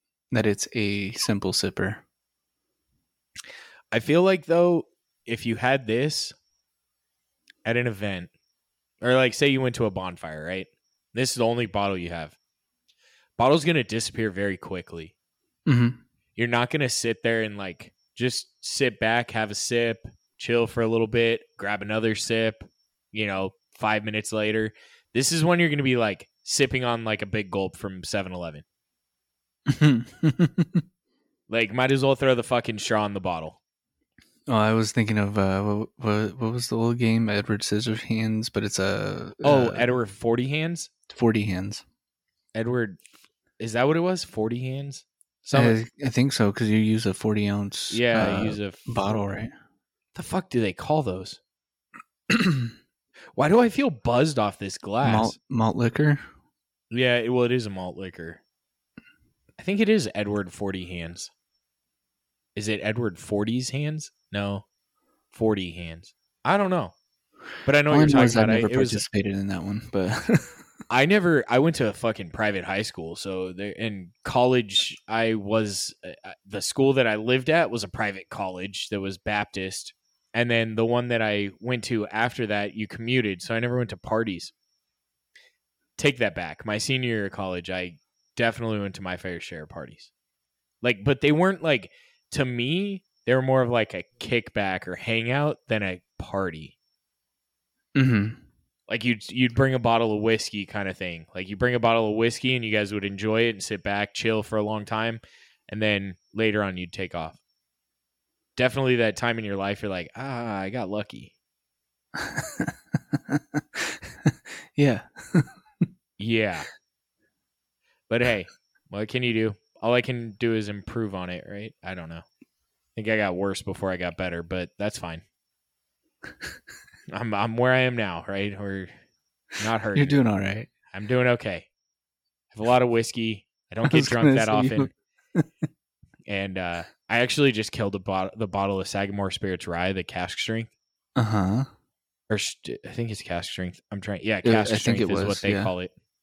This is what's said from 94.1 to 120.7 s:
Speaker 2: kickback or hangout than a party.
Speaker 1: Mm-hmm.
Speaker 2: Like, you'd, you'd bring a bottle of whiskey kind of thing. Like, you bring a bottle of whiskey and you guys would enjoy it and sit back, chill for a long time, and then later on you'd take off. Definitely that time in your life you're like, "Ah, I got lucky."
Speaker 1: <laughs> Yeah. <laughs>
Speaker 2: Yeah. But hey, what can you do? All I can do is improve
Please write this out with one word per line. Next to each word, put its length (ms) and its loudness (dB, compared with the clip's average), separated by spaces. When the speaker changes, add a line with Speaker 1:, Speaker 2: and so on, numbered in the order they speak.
Speaker 2:
kickback 640 -2
or 80 -6
hangout 600 -2
than 160 0
a 180 -6
party. 600 -6
Speaker 1:
Mm-hmm. 400 4
Speaker 2:
Like, 140 -4
you'd, 260 -2
you'd 240 0
bring 200 2
a 60 0
bottle 360 2
of 60 0
whiskey 440 0
kind 220 -6
of 100 -6
thing. 280 -10
Like, 140 -8
you 80 -8
bring 180 2
a 40 2
bottle 300 4
of 60 0
whiskey 400 2
and 80 -2
you 80 -4
guys 220 0
would 100 -2
enjoy 400 0
it 60 4
and 140 -6
sit 200 -8
back, 300 -2
chill 300 0
for 140 -4
a 60 0
long 220 -4
time, 340 -4
and 140 -6
then 340 0
later 300 2
on 140 -4
you'd 160 -10
take 220 -10
off. 220 -8
Definitely 420 2
that 200 2
time 200 0
in 80 -6
your 120 -4
life 240 -2
you're 100 -4
like, 240 -6
"Ah, 440 -6
I 100 -6
got 200 -6
lucky." 440 -8
Speaker 1:
<laughs> 80 -6
Yeah. 260 4
<laughs> 80 6
Speaker 2:
Yeah. 380 2
But 140 0
hey, 240 0
what 180 -6
can 160 -4
you 100 0
do? 220 0
All 100 0
I 100 4
can 380 -6
do 140 2
is 160 -2
improve 460 -6